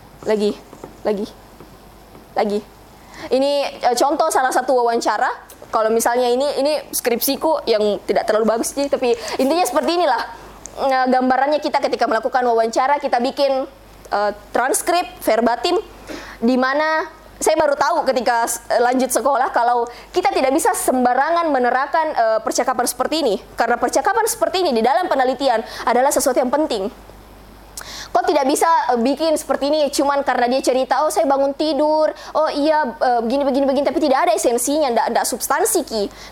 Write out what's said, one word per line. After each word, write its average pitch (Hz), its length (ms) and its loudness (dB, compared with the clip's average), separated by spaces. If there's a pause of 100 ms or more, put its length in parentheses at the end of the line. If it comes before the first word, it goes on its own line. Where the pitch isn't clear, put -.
(260)
Lagi. 208 320 0 (480)
Lagi. 208 200 -2 (1080)
Lagi. 208 260 -2 (720)
Ini, 277 480 0
eh, - 160 0
contoh 311 400 2
salah 269 160 2
satu 339 240 0
wawancara. 240 560 0 (400)
Kalau 220 240 0
misalnya 240 320 2
ini, 254 320 0
ini 285 320 0
skripsiku - 800 -2
yang 208 320 0
tidak - 240 0
terlalu 220 320 2
bagus - 160 -6
sih, 285 160 -2
tapi 247 240 2 (240)
intinya 302 240 2
seperti 339 400 0
inilah. 269 200 0 (600)
Nah, 262 240 2
gambarannya 262 560 2
kita 302 160 -2
ketika 311 320 0
melakukan 269 320 0
wawancara, 240 560 2
kita 254 240 -2
bikin, 269 480 -2 (400)
eh, 208 220 0 (180)
transkrip 339 560 0 (160)
verbatim, 349 560 0 (640)
di 254 160 2
mana 311 480 0 (360)
saya 320 160 2
baru 294 160 2
tahu 294 320 0
ketika 240 400 0
s-, - 160 -8 (160)
lanjut 247 320 2
sekolah 254 400 0
kalau 240 400 0 (240)
kita 359 160 0
tidak 269 240 2
bisa 330 200 2
sembarangan 277 760 2
menerapkan, 269 640 0
eh, 220 280 2
percakapan 247 440 0
seperti 262 360 -2
ini. 220 120 2 (200)
Karena 233 240 0
percakapan 381 520 2
seperti 359 360 0
ini 311 80 2
di 220 80 2
dalam 320 240 2
penelitian 262 560 0 (240)
adalah 247 240 4
sesuatu 262 280 2
yang 254 120 2
penting. 247 400 0 (1200)
Kau 339 160 2
tidak 294 160 2
bisa, 302 240 2 (240)
eh, 240 80 0
bikin 285 400 0
seperti 277 320 -2
ini 302 160 2
cuman 277 320 0
karena 247 240 0
dia 247 160 0
cerita, 262 400 0
"Oh, 311 80 2
saya 330 160 0
bangun 277 320 0
tidur, 302 560 2 (240)
oh 311 160 2
iya, 294 400 0
eh, 247 320 0
begini, 262 240 0
begini, 277 160 2
begini," 269 240 2
tapi 277 160 0
tidak 294 240 2
ada 339 80 4
esensinya, 277 560 0
ndak, 226 240 0
ndak 190 80 2
substansi, 320 560 -2
Ki. 208 320 -4 (200)